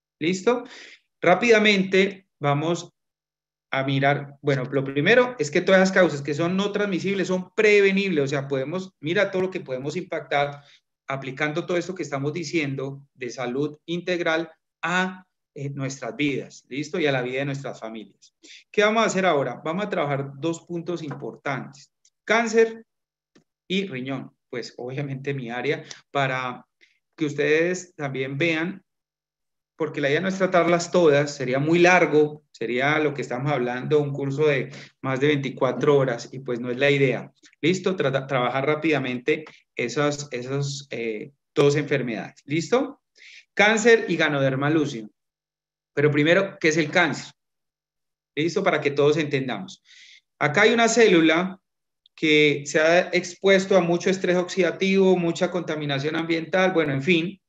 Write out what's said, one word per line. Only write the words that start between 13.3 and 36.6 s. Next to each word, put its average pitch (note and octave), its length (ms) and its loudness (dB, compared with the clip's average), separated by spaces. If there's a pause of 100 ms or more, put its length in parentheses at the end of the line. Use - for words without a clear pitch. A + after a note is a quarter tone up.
salud C3 560 -6
integral E3+ 640 -4 (320)
a, F#3 420 -4 (300)
eh, C#3+ 140 -10
nuestras C3+ 480 -8
vidas, B2+ 520 -6
¿listo? D3 300 -8
Y D#3 80 0
a C#3 60 0
la C3 80 -2
vida B2+ 200 -4
de C#3 40 -4
nuestras C#3 340 -8
familias. A2 560 -16 (360)
¿Qué G#3 120 2
vamos A3 200 2
a G#3+ 40 2
hacer F#3+ 200 0
ahora? C3+ 360 0
Vamos E3+ 220 -4
a G3+ 60 -8
trabajar C#3 460 -4
dos E3 240 -4
puntos E3+ 420 -8
importantes, B2+ 920 -10 (320)
cáncer A3+ 640 2 (800)
y G3 180 -2
riñón, C3+ 480 -10 (140)
pues A#2+ 300 -10
obviamente C3+ 560 -8
mi B2 160 -8
área, C#3 340 -6 (260)
para B2+ 560 -4 (500)
que D#3 100 -2
ustedes D#3 680 0
también C3+ 440 -6
vean, E3+ 440 -2 (960)
porque D3+ 240 -4
la C#3+ 80 0
idea D3+ 120 2
no F#3+ 80 -2
es F#3+ 100 -4
tratarlas E3+ 520 2
todas, D3 440 4
sería C3 240 -2
muy D#3+ 220 2
largo, D3+ 680 4
sería B2+ 480 -2
lo D3+ 140 0
que C3+ 80 -6
estamos C3 320 -4
hablando, C3 480 0
un C#3 120 -2
curso C#3 340 -2
de C3+ 240 0 (320)
más C3 180 -2
de C#3 60 2
veinticuatro C#3 720 2
horas, B2+ 340 -2
y C3+ 60 -14
pues B2 220 -6